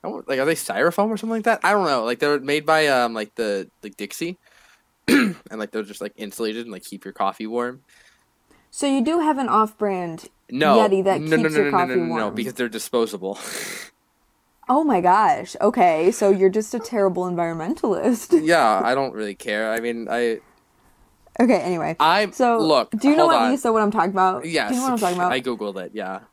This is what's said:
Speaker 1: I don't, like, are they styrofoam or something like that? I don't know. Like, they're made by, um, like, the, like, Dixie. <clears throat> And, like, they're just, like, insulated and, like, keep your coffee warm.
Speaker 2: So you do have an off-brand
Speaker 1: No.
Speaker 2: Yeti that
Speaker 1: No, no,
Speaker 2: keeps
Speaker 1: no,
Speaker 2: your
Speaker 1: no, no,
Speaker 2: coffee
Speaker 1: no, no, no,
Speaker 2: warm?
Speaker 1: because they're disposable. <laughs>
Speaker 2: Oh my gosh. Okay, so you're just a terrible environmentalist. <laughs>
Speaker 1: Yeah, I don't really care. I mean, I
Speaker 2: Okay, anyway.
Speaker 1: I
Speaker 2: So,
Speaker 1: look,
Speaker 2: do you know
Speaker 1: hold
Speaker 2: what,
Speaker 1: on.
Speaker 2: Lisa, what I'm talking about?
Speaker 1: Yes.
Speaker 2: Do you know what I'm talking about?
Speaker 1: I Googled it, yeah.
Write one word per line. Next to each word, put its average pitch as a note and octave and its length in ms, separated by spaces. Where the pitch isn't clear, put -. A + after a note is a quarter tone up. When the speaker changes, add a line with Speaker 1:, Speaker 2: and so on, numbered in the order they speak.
Speaker 1:
I - 60
don't, - 180
like, C3 120
are C3+ 60
they D#3+ 100
styrofoam E3+ 540
or A3 80
something A3+ 200
like G#3+ 60
that? A3+ 200
I F3+ 80
don't G3+ 140
know. C3 200
Like, A#2+ 140
they're D3 200
made D3 260
by, D#3 220
um, A#2+ 260
like, G#2+ 220
the, G2+ 340
like, G#2 140
Dixie. E3 460
<clears throat> - 640
And, G#3+ 500
like, G#2+ 140
they're A2 120
just, G2+ 180
like, - 160
insulated G#2+ 480
and, A#2 60
like, F#2 120
keep - 200
your G2 100
coffee G2 340
warm. A#2+ 340
Speaker 2:
So - 140
you C4+ 180
do D#4+ 160
have D4+ 200
an B3+ 100
off-brand G3 800
Speaker 1:
No. D3+ 260
Speaker 2:
Yeti G3 260
that F#3 180
Speaker 1:
No, D#3 160
no, D#3+ 60
Speaker 2:
keeps D3+ 120
Speaker 1:
no, D3 80
Speaker 2:
your C#3+ 80
Speaker 1:
no, C3+ 60
no, - 80
Speaker 2:
coffee B2+ 100
Speaker 1:
no, A#2 100
no, A#2 100
no, A#2 100
Speaker 2:
warm? G2+ 100
Speaker 1:
because A#2 180
they're A#2+ 160
disposable. G#2 760
<laughs> - 60
Speaker 2:
Oh D4 120
my A#3 180
gosh. F3+ 600
Okay, F3+ 500
so G#3 180
you're F#3+ 220
just G#3+ 240
a A#3 40
terrible G3 440
environmentalist. F3+ 1160
<laughs> D#4 40
Speaker 1:
Yeah, A#2+ 400
I B2 80
don't C3+ 220
really G#2 180
care. A2 400
I A#2 60
mean, A#2 280
I A#2 340
Speaker 2:
Okay, A#3 200
anyway. E3 400
Speaker 1:
I F3+ 300
Speaker 2:
So, A#3+ 300
Speaker 1:
look, D3+ 320
Speaker 2:
do A3+ 180
you D4+ 60
know E4 80
Speaker 1:
hold E4 100
Speaker 2:
what, A#3+ 120
Speaker 1:
on. B3 40
Speaker 2:
Lisa, B3+ 240
what A3 80
I'm G#3 80
talking G3+ 220
about? F#3 340
Speaker 1:
Yes. D#3 240
Speaker 2:
Do B3+ 60
you B3 60
know C4+ 80
what B3 40
I'm A#3 60
talking F3+ 180
about? F3+ 140
Speaker 1:
I C3 100
Googled G#2 420
it, F2 120
yeah. F#2+ 240